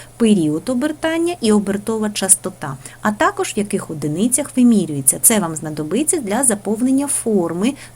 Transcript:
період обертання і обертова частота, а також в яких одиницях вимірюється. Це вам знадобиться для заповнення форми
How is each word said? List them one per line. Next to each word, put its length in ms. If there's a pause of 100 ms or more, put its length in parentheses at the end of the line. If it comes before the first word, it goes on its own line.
(160)
період 520
обертання 720
і 120
обертова 580
частота, 680 (240)
а 120
також 440
в 20
яких 320
одиницях 680
вимірюється. 640
Це 180
вам 160
знадобиться 600
для 280
заповнення 600
форми 680 (220)